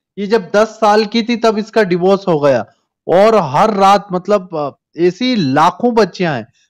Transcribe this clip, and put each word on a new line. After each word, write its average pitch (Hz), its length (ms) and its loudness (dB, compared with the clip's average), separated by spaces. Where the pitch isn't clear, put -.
ये 202 100 -8
जब 196 280 -2
दस 220 120 2
साल 214 380 0
की 226 180 -4
थी 233 140 -4
तब 220 200 -2
इसका 214 260 -2
divorce 185 440 0
हो 165 120 0
गया, 135 260 0
और 208 280 4
हर 175 380 0
रात 196 380 2
मतलब, 185 440 -2
आ, 147 160 -6
ऐसी 180 380 -2
लाखों 170 580 0
बच्चियां 185 420 -2
हैं, 110 120 -10